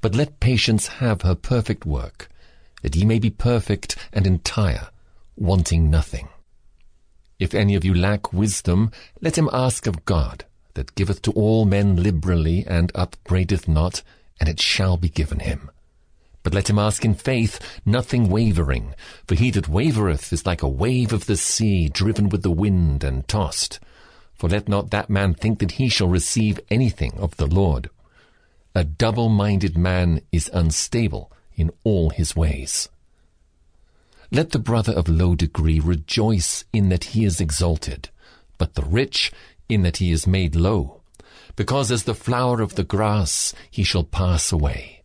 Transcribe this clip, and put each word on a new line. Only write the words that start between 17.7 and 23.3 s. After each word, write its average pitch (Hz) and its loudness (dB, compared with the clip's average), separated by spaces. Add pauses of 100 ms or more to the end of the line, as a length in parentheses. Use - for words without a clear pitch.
nothing 120 2
wavering, 82 0 (320)
for 92 0
he 120 2
that 90 -2
wavereth 101 0
is 82 -4
like 87 -2
a 69 0
wave 110 0
of 101 -4
the 101 0
sea, 95 0
driven 104 0
with 92 -2
the 98 0
wind 85 2
and 67 -4
tossed. - -4 (540)